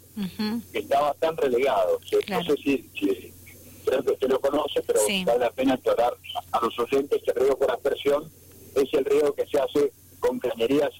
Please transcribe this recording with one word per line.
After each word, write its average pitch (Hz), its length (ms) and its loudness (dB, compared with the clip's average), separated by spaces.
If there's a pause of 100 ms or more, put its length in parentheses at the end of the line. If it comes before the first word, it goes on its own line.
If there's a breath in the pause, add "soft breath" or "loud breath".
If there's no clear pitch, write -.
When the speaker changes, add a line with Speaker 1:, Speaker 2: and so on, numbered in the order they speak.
(160)
Speaker 1:
Ujú. 214 460 -4 (100)
Speaker 2:
que - 80 -6
estaba 143 360 0
tan 160 220 -2
relegado, 123 600 2 (100)
que - 80 2
no - 60 4
Speaker 1:
Claro. 185 220 -4
Speaker 2:
sé 151 180 2
si, 139 340 -2
si, - 360 -4 (520)
creo 131 180 0
que 135 80 0
usted 131 180 -2
lo 131 120 2
conoce, 143 440 0
pero - 220 2
Speaker 1:
Sí. 196 180 0
Speaker 2:
vale 120 140 2
la 117 120 0
pena 131 240 0
aclarar 120 380 2 (380)
a, 113 60 0
a 117 80 -4
los 113 140 -4
oyentes 135 440 0
que 127 80 0
el - 60 -4
riego 131 200 2
por 135 140 2
aspersión 143 580 -2 (460)
es 135 180 0
el 139 120 2
riego 143 280 2
que - 140 -4
se 147 120 0
hace 143 320 0 (280)
con 123 200 -2
cañerías 123 600 0